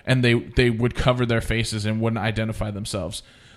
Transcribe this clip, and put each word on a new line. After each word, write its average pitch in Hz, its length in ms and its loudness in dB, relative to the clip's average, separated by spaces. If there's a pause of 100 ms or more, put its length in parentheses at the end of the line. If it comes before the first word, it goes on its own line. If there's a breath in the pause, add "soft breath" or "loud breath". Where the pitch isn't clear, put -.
and 127 180 2
they, 120 100 6
they 120 360 2
would 117 260 0
cover 123 300 2
their 117 160 0
faces 110 440 -2
and 110 160 -2
wouldn't 113 200 0
identify 110 500 -4
themselves. 101 520 -8 (340 loud breath)